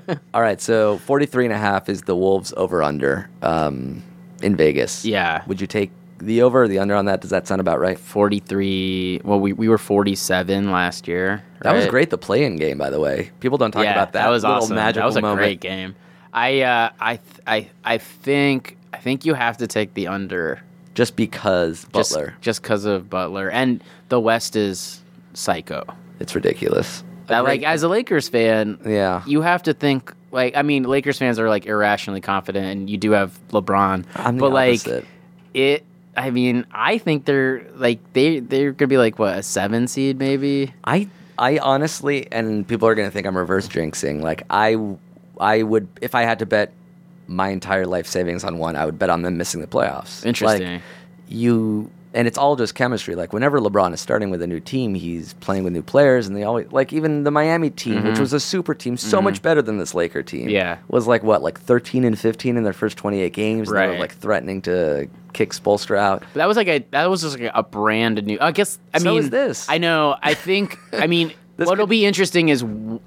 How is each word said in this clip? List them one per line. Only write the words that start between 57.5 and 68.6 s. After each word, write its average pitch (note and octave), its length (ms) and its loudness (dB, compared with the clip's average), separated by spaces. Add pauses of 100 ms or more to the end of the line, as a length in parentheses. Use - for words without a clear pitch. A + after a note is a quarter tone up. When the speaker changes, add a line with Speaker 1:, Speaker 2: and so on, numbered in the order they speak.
Speaker 2:
team, A2+ 340 -4
which A2 120 0
Speaker 1:
Mm-hmm. A2+ 60 0
Speaker 2:
was C3+ 120 0
a D3 80 0
super E3 340 -2
team, B2 220 -6
so A#2+ 220 0
Speaker 1:
Mm-hmm. F#3+ 60 2
Speaker 2:
much G3 180 -2
better D#3+ 180 4
than A2 160 -2
this F2+ 180 -6
Laker E2+ 280 -2
team, B1 260 -6
Speaker 1:
Yeah. F2+ 300 0 (100)
Speaker 2:
was, A#2+ 180 2
like, A#2 160 4
what, G#2+ 200 2
like, E2 180 -4
thirteen B2+ 440 0
and A2 140 2
fifteen A#2+ 380 0
in A#2 80 0
their G2+ 80 0
first G#2 240 -4
twenty-eight G2 380 -2
games, G#2+ 340 -2
and G#2 100 -2
they F#2+ 80 4
were, F#2+ 60 -2
Speaker 1:
Right. F2+ 80 -4
Speaker 2:
like, F2 140 -6
threatening F#2+ 480 -4
to D#2 440 0 (280)
kick - 160 -2
Spoelstra G#2 480 0
out. G2 220 2 (120)
Speaker 1:
But - 80 -4
that E3 80 2
was, G#3+ 80 2
like, G#3+ 120 2
a, D3 140 2 (100)
that D#3 180 2
was F#3+ 100 0
just, D3 180 -6
like, A#2 160 -6
a A2+ 80 2
brand G#2+ 640 0
new, G#2 160 -4
I D#3+ 120 2
guess, G3 260 -2 (160)